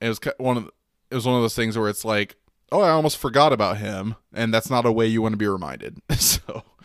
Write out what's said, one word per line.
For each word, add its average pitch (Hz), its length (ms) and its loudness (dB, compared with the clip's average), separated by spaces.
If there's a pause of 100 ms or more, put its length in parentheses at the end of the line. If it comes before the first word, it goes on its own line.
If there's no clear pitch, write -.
It 117 60 -2
was 107 100 -2
ki-, - 180 -6
one 127 220 0
of 107 80 -6
the, - 40 -20 (400)
it - 40 -8
was 120 120 -4
one 127 80 2
of 123 80 2
those 113 140 0
things 113 220 -2
where 107 100 2
it's - 160 -4
like, 104 320 -2 (340)
"Oh, 190 120 2
I 175 80 6
almost 156 260 2
forgot 139 380 4
about 101 240 0
him," 104 380 -6 (180)
and 113 180 -2
that's 113 160 0
not 123 160 2
a 117 80 4
way 113 140 2
you 113 160 2
wanna 110 160 0
be 104 100 0
reminded. 87 560 -6
<laughs> - 140 -2
So, - 440 -2 (220)